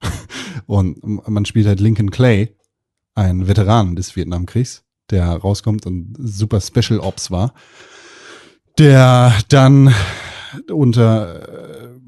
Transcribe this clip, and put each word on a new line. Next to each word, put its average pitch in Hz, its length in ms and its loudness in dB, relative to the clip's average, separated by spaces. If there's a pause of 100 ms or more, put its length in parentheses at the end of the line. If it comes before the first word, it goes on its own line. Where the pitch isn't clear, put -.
<laughs> - 680 -12
Und 98 600 -4
man 104 180 -2
spielt 107 200 0
halt 101 140 0
Lincoln 104 320 0
Clay, 110 440 0 (600)
einen 92 320 -2
Veteran 101 480 0
des 87 200 -10
Vietnamkriegs, 90 680 -6 (260)
der 92 180 0
rauskommt 98 600 -4
und 92 320 -10
super 107 420 -4
Special - 380 -2
Ops - 320 -8
war, 95 220 -4 (1200)
der 127 560 6 (160)
dann 135 440 6 (800)
unter, 113 1160 -2
äh, 127 180 -20